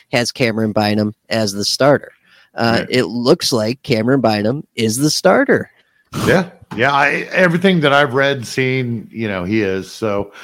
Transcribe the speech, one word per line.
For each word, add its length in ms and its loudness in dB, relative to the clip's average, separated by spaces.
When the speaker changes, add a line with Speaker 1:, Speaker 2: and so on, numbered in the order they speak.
Speaker 1:
has 200 0
Cameron 420 -2
Bynum 420 0
as 240 -2
the 120 -4
starter. 460 0
Uh, 280 0
Speaker 2:
Right. 100 -8
Speaker 1:
it 140 0
looks 460 0
like 300 -2
Cameron 400 0
Bynum 540 0
is 220 -2
the 120 2
starter. 640 2
Speaker 2:
Yeah. 240 2
Yeah. 180 2
I, 380 0
everything 480 2
that 120 2
I've 220 2
read, 320 0
seen, 640 -4
you 160 -6
know, 180 -4
he 180 0
is. 280 -4
So 400 -4